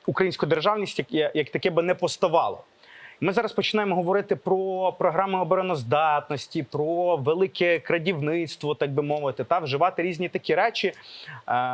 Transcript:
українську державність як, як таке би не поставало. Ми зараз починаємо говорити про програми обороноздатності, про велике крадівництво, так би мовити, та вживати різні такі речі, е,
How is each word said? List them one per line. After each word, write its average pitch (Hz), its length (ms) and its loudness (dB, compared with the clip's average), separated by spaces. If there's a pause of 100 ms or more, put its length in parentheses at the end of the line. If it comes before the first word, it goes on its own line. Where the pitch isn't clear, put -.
українську 175 400 0
державність 185 540 0
як, 151 360 0
як 151 140 0
таке 165 200 -2
би 165 140 2
не 180 120 2
поставало. 156 680 0 (580)
Ми 185 120 2
зараз 220 200 0
починаємо 202 420 0
говорити 190 400 0
про 185 640 0
програми 196 400 2
обороноздатності, 156 1200 0
про 170 540 0
велике 170 600 2
крадівництво, 160 960 -2
так 143 160 -2
би 139 120 0
мовити, 147 400 -2
та 170 160 0
вживати 165 440 0
різні 170 260 -2
такі - 260 -2
речі, 214 320 2
е, 170 60 -4 (800)